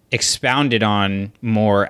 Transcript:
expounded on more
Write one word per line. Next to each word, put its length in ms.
expounded 720
on 500
more 480